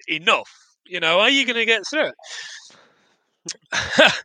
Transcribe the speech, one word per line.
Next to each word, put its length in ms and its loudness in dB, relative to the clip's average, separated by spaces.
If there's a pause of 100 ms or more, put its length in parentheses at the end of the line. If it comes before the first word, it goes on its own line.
enough, 400 0 (360)
you 140 -8
know, 220 2
are 80 4
you 160 2
gonna 200 -2
get 240 0
through 180 -2
it? 60 -8 (1600)
<laughs> 420 4 (120)